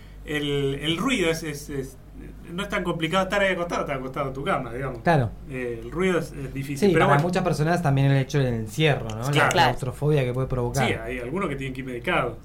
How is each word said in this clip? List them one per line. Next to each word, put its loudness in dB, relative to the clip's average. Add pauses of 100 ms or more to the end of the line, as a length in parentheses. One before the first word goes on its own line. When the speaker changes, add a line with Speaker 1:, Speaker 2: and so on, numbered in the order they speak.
(240)
Speaker 1:
El, 0
el 0
ruido 0
es, -2
es, -10
es, -8 (560)
no -6
es -10
tan -2
complicado 0
estar 0
ahí 4
acostado, -2
estar -4
acostado -4
en -6
tu -6
cama, -2
digamos. -6
Speaker 2:
Claro. 4 (180)
Speaker 1:
Eh, -6
el -10
ruido 2
es, -6
es -10
difícil, 0
Speaker 2:
Sí, 6
Speaker 1:
pero 8
Speaker 2:
para 6
Speaker 1:
bueno. 2
Speaker 2:
muchas 0
personas 2
también 4
el 6
hecho 2
del 2
encierro, 0
¿no? -6
La -2
Speaker 1:
Claro. 4
Speaker 2:
claustrofobia 2
que 0
puede -2
provocar. 0
Speaker 1:
Sí, 2
hay -6
algunos -4
que -4
tienen -6
que -8
ir -8
medicados. -2